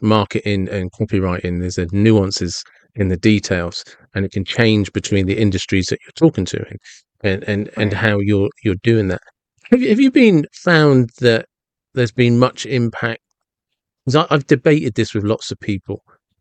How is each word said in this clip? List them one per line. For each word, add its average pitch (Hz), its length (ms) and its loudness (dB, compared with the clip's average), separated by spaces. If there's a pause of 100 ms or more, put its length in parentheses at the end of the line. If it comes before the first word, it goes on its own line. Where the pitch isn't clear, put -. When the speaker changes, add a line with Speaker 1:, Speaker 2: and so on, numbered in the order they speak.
Speaker 1:
marketing 104 640 0
and 92 220 -6
copywriting, 92 680 -4
there's 90 200 -6
a 87 120 -4
nuances 98 720 0 (320)
in 101 120 -2
the 90 100 -2
details, 98 640 0 (300)
and 98 120 -4
it 92 60 -10
can 98 140 -6
change 110 480 0
between 98 320 -2
the 98 120 -2
industries 98 500 0
that - 180 -6
you're - 240 0
talking 98 160 -2
to - 240 -6
and, - 100 -16 (440)
and, 98 220 -2
and, 104 320 -4
and 104 160 0
Speaker 2:
Right. 95 80 -4
Speaker 1:
how 104 180 0
you're, 101 300 0 (140)
you're 101 200 0
doing 113 240 2
that. 90 140 -4 (500)
Have 247 100 4
you, 247 80 0
have 214 100 2
you 269 120 4
been 202 420 4
found 147 560 2 (100)
that 113 280 2 (480)
there's 123 160 -2
been 120 260 2
much 123 280 0
impact? 117 560 -4 (840)
'Cause 127 100 -2
I, 160 140 2
I've 147 160 0
debated 147 500 0
this 110 180 -4
with 104 100 -4
lots 107 280 -4
of - 80 -10
people, 101 440 -8 (380)